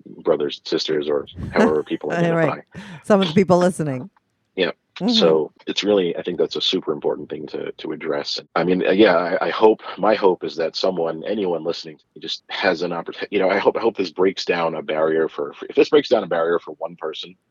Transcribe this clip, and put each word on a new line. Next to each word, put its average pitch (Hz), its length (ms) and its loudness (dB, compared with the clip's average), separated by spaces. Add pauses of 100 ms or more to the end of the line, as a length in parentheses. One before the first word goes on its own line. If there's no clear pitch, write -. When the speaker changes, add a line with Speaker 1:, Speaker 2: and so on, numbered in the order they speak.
(220)
Speaker 1:
brothers 73 360 0
and - 100 -18
sisters 76 400 -2
or 71 180 -2 (260)
however 156 320 2
people 156 260 -6
Speaker 2:
<laughs> - 0 -
Right. 170 140 0
Speaker 1:
identify. 165 360 0 (440)
Speaker 2:
Some 202 160 4
of 190 80 2
the 156 60 -2
people 180 240 6
listening. 160 520 0 (460)
Speaker 1:
Yeah. 87 160 0 (240)
Speaker 2:
Mm-hmm. 185 140 -2
Speaker 1:
So 80 420 4 (140)
it's - 160 -6
really, 95 340 2
I 90 60 -8
think 87 160 -6
that's 80 180 0
a 76 40 -4
super 90 320 -2
important 73 360 -4
thing 76 200 -10
to, 73 240 -8
to - 200 -10
address. 73 480 -6 (140)
I 82 80 2
mean, 90 240 2
uh, 92 60 4
yeah, 95 240 6
I, 87 300 0
I 85 40 -2
hope, 107 300 4 (180)
my 104 160 4
hope 92 300 2
is 76 120 -6
that 80 200 -2
someone, 82 480 -2
anyone 90 400 -2
listening 80 340 -8 (220)
just - 280 -10
has 87 340 -2
an 87 100 -4
opportu-, 85 380 -8
you 101 100 0
know, 92 100 2
I 98 80 2
hope, 101 180 2
I - 40 -4
hope 110 160 0
this 90 160 -2
breaks 92 320 0
down 82 320 -2
a 76 60 -6
barrier 80 460 0
for, 73 260 -8
for, - 140 -14
if - 60 -10
this - 140 4
breaks 147 200 4
down 113 140 2
a 92 60 -8
barrier 85 320 0
for 80 120 -16
one 80 220 -10
person 85 400 -10 (160)